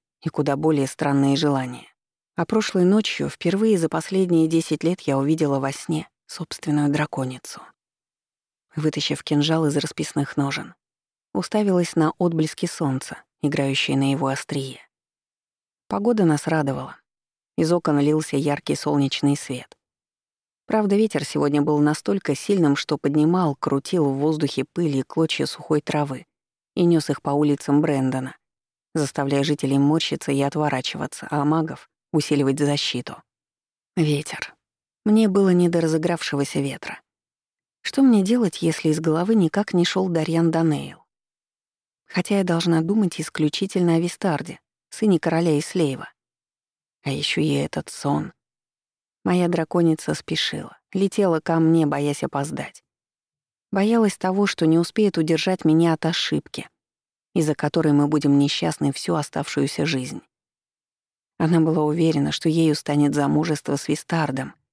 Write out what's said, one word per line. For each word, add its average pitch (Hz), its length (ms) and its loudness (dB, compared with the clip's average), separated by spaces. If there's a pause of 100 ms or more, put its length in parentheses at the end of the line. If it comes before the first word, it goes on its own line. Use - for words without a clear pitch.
(220)
и 160 80 -6
куда 143 260 -2
более 147 320 0
странные 139 480 0
желания. 131 580 -2 (420)
А 170 100 -2
прошлой 202 400 0
ночью 190 440 2
впервые 196 480 0
за 165 120 0
последние 170 580 0
десять 160 360 -2
лет 175 180 -2
я 139 160 0
увидела 143 420 0
во 135 140 -2
сне - 360 -6 (180)
собственную 147 640 -2
драконицу. 135 720 -4 (1120)
Вытащив 151 480 -2
кинжал 156 420 2
из 143 100 0
расписных 147 640 -4
ножен, 139 380 -6 (580)
уставилась 190 640 0
на 156 220 2
отблески 165 500 -2
солнца, - 560 -6 (180)
играющие 139 560 0
на 139 140 2
его 135 160 0
острие. 135 520 -6 (1080)
Погода 208 340 2
нас 151 240 2
радовала. 139 480 -2 (600)
Из 160 160 0
окон 156 260 2
лился 151 380 0
яркий 143 380 -2
солнечный 143 600 0
свет. - 400 -10 (920)
Правда, 208 300 2
ветер 202 300 0
сегодня 147 360 0
был 151 180 2
настолько 151 560 0
сильным, 160 420 2
что - 200 -4
поднимал, 151 580 2
крутил 143 500 -2
в 135 140 0
воздухе 151 520 -2
пыль 151 260 -2
и 127 60 -2
клочья 156 420 -2
сухой - 360 -2
травы 147 440 -4 (500)
и 175 100 2
нес 165 240 4
их 143 120 -4
по 147 100 -4
улицам 147 500 2
Брэндона, 131 560 -2 (560)
заставляя 139 500 0
жителей 139 340 0
морщиться 147 540 2
и 139 100 0
отворачиваться, 147 880 -4
а 147 140 -2
магов — 160 460 -2 (240)
усиливать 143 460 0
защиту. 143 600 -4 (760)
Ветер. 151 580 -2 (480)
Мне 214 240 4
было 196 220 4
не 175 180 6
до 170 140 2
разыгравшегося 160 800 -2
ветра. - 420 -8 (800)
Что - 220 -2
мне 226 200 6
делать, 220 380 0
если 160 280 0
из 156 120 0
головы 165 340 2
никак 196 380 2
не 175 100 4
шел 190 240 0
Дарьян 165 440 0
Данейл? 151 520 -2 (1040)
Хотя 196 320 -2
я 196 80 2
должна 170 360 2
думать 196 380 0
исключительно 165 760 0
о 165 40 2
Вистарде, 170 600 -4 (300)
сыне 196 300 2
короля 165 400 2
Ислеева. 151 500 -2 (920)
А 143 60 -4
еще 143 320 -2
и 151 120 0
этот 147 360 -4
сон. 151 420 -4 (920)
Моя 180 240 2
драконица 165 640 0
спешила, - 640 -6 (160)
летела 190 480 0
ко 165 180 0
мне, 160 260 4
боясь 143 380 -2
опоздать. 139 600 -8 (880)
Боялась 214 460 2
того, 190 300 0
что - 180 -2
не 160 140 6
успеет 196 380 0
удержать 160 460 0
меня 165 300 4
от - 120 -2
ошибки, - 640 -4 (640)
из-за 156 180 0
которой 151 400 0
мы 143 140 4
будем 143 320 2
несчастны 143 520 0
всю 170 240 -4
оставшуюся 147 680 -4
жизнь. 135 360 -6 (1160)
Она 165 220 2
была 160 240 2
уверена, 151 480 2
что - 180 -2
ею 160 260 2
станет 147 380 0
замужество 147 640 0
с - 120 -6
Вистардом, 147 680 -4 (180)